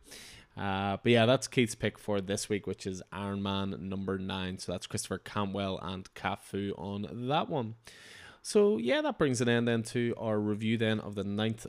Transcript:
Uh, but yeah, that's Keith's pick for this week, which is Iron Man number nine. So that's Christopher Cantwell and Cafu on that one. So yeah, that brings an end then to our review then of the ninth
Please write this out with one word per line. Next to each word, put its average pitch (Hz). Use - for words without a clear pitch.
Uh, 98
but 120
yeah, 113
that's 131
Keith's 120
pick -
for 101
this 98
week, 196
which -
is 90
Iron 98
Man 98
number 95
nine. 92
So -
that's 92
Christopher -
Cantwell 98
and 92
Cafu 98
on 101
that 151
one. 120
So 208
yeah, 247
that 294
brings 131
an 120
end 120
then 113
to 120
our 107
review 107
then 110
of 101
the 101
ninth 107